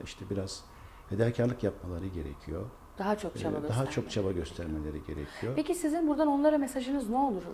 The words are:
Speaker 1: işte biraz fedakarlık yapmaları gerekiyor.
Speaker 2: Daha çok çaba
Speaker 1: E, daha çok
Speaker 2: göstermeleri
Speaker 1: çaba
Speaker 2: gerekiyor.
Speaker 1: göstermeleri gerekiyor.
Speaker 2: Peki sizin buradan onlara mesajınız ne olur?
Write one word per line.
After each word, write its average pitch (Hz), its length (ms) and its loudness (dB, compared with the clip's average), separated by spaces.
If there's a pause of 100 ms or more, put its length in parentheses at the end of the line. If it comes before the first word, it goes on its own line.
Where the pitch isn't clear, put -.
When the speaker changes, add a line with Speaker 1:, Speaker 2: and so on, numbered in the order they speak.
Speaker 1:
işte - 260 -12
biraz 98 340 -2 (440)
fedakarlık 120 540 2
yapmaları 90 440 -2
gerekiyor. 80 580 -6 (340)
Speaker 2:
Daha 208 200 2
çok 185 220 -6
çaba 151 180 0
Speaker 1:
E, 147 100 -4
daha 127 180 2
çok 123 180 -2
Speaker 2:
göstermeleri - 60 -8
Speaker 1:
çaba 98 220 2
Speaker 2:
gerekiyor. 85 140 0
Speaker 1:
göstermeleri 76 600 -4
gerekiyor. 76 500 -4
Speaker 2:
Peki 311 180 2
sizin 320 340 2
buradan 294 200 4
onlara 294 300 6
mesajınız 262 520 0
ne 240 60 2
olur? 247 260 4 (100)